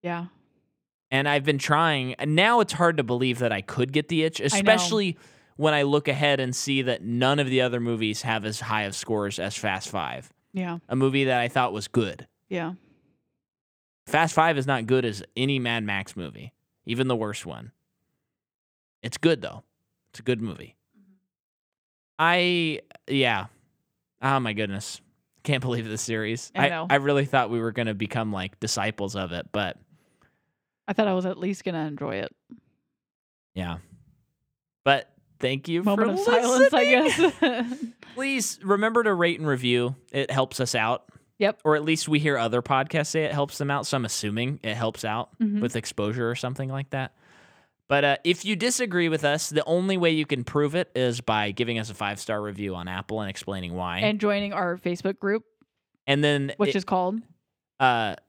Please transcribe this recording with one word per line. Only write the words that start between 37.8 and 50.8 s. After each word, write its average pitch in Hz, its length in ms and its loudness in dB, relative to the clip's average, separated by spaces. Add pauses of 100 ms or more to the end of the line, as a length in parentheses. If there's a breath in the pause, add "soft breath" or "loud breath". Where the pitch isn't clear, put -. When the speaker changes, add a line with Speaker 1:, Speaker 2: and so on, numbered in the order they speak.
Speaker 1:
<laughs> - 180 -20
Speaker 2:
Please 269 460 -2
remember 208 420 4
to 214 100 4
rate 175 260 2
and 156 80 -2
review. 123 480 2 (160)
It 139 180 -2
helps 135 300 0
us 123 160 -2
out. 117 300 0 (340)
Speaker 1:
Yep. 202 240 0
Speaker 2:
Or 151 120 4
at 151 80 0
least 156 240 0
we 151 120 4
hear 147 180 2
other 117 240 2
podcasts 160 460 0
say 160 160 -2
it 151 100 -2
helps 143 240 -4
them 143 140 -2
out, 143 160 -4
so 143 100 -2
I'm 123 80 -2
assuming 113 560 -4
it 107 140 -4
helps 113 280 -4
out 113 260 -4 (100)
Speaker 1:
Mm-hmm. 208 200 0
Speaker 2:
with 226 160 -2
exposure 113 540 -4
or 120 60 -4
something 131 340 -6
like 135 220 -8
that. 131 240 -6 (720 soft breath)
But, 139 180 4
uh, 139 180 4
if 175 220 0
you 208 100 2
disagree 190 540 0
with 151 160 0
us, 147 240 0
the 151 160 0
only 185 320 0
way 170 140 4
you 156 140 2
can 127 200 -4
prove 147 300 0
it 180 200 -2